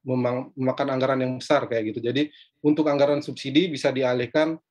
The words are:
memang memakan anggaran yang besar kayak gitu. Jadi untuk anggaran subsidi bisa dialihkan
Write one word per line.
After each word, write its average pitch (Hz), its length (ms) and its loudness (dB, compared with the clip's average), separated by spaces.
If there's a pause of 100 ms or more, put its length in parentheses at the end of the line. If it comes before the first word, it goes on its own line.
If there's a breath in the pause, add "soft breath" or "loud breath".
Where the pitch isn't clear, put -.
memang 123 480 -2
memakan 131 400 -2
anggaran 131 280 2
yang 127 180 -2
besar 135 260 2
kayak 113 260 -2
gitu. 117 100 -8
Jadi 131 280 -2 (320 soft breath)
untuk 151 240 2
anggaran 143 380 2
subsidi 139 420 0
bisa 143 240 0
dialihkan 127 640 0 (160)